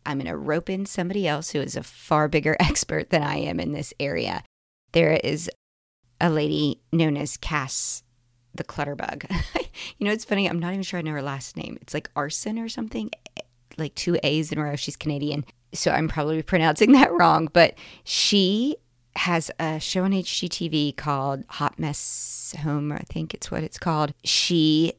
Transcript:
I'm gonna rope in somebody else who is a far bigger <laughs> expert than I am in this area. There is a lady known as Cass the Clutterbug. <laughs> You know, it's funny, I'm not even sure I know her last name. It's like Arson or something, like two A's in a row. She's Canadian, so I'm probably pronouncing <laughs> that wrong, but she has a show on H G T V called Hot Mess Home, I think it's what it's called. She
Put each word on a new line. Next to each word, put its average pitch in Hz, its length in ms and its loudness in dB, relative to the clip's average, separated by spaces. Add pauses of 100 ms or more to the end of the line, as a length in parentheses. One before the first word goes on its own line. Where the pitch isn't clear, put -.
I'm 143 140 -4
gonna - 180 -4
rope 151 340 -2
in 196 160 -2
somebody 185 420 -2
else 151 220 -2
who 147 100 0
is 139 160 -4
a - 60 -6
far - 460 2
bigger 151 280 2
<laughs> - 40 0
expert 147 500 0
than 160 120 4
I 143 140 -2
am 165 240 -4
in - 120 -2
this 147 280 -6
area. 95 420 -2 (500)
There 165 200 6
is 156 380 0 (720)
a 170 80 4
lady 151 500 0 (120)
known 156 240 4
as - 200 -6
Cass - 680 -4 (500)
the - 100 -8
Clutterbug. - 680 -6
<laughs> - 380 -4 (300)
You 202 80 -2
know, 208 60 2
it's 220 120 -4
funny, 196 240 0
I'm 170 100 -2
not 175 140 -2
even 196 100 -4
sure 180 160 -6
I 170 40 -4
know 156 100 -4
her 147 100 -4
last 139 340 -8
name. - 240 -10
It's - 140 -16
like 156 200 -6
Arson 160 440 -4
or 226 100 -6
something, 220 420 -6 (680)
like 156 160 -6
two 170 280 0
A's 151 300 0
in 160 60 -4
a 156 40 -2
row. 147 140 -4
She's - 200 -6
Canadian, 147 500 -4 (260)
so - 180 0
I'm 156 180 2
probably 156 340 0
pronouncing 165 500 6
<laughs> - 0 -
that 262 180 10
wrong, 165 420 4
but 170 220 8 (300)
she 208 720 2 (400)
has 170 420 0
a 156 220 -2
show 185 240 -2
on 196 80 2
H 185 280 -2
G 180 80 -4
T 165 200 -4
V 147 240 0
called 139 560 -2
Hot - 300 -4
Mess - 840 -6
Home, 147 320 -2
I 147 60 -6
think - 340 -8
it's - 180 -10
what - 120 -4
it's - 160 -10
called. 151 340 0 (120)
She 160 760 4